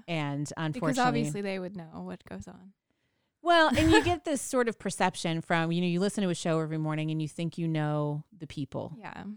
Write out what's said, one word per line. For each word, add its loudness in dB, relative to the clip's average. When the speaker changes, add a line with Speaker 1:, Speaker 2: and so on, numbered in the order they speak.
Speaker 1:
And -2
Speaker 2:
Because -10
Speaker 1:
unfortunately 0
Speaker 2:
obviously 0
they -4
would -8
know -12
what -10
goes -12
on. -20
Speaker 1:
Well, 6
and 6
you 8
Speaker 2:
<laughs> -
Speaker 1:
get 0
this 0
sort 0
of -2
perception 0
from, 0
you 2
know, 2
you 2
listen 0
to 2
a 0
show 0
every -2
morning -2
and -2
you -2
think -6
you -2
know 0
the -12
people -6
Speaker 2:
Yeah. -12